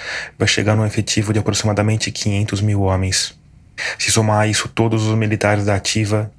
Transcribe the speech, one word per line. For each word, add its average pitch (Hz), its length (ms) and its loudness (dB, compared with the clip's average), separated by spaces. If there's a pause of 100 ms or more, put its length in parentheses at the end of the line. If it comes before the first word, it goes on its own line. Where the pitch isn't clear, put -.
(380)
vai 101 120 2
chegar 107 260 2
num 110 100 2
efetivo 107 460 -2
de 104 80 2
aproximadamente 107 720 0
quinhentos 101 480 -2
mil 104 220 0
homens. 92 560 0 (600)
Se - 100 -2
somar 107 300 2
a 107 80 4
isso 107 200 -2
todos 110 380 0
os 110 100 2
militares 104 500 2
da 101 100 2
ativa, 107 640 -2